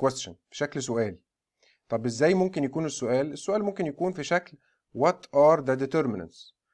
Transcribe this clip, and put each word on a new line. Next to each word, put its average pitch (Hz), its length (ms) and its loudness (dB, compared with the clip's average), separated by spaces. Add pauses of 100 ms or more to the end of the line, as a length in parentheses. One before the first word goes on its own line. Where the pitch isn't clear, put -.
question، 127 280 0 (180)
في - 80 -18
شكل 143 260 -4
سؤال. 113 340 -2 (720)
طب 113 160 -2
إزاي 123 280 2
ممكن 185 300 0
يكون 160 220 -2
السؤال؟ 135 480 -2
السؤال 208 300 -4
ممكن 196 220 -4
يكون 165 280 -4
في 151 100 -10
شكل 175 340 -4 (400)
what 170 200 2 (180)
are 151 260 6
the 131 180 0
determinants؟ 131 720 -4 (200)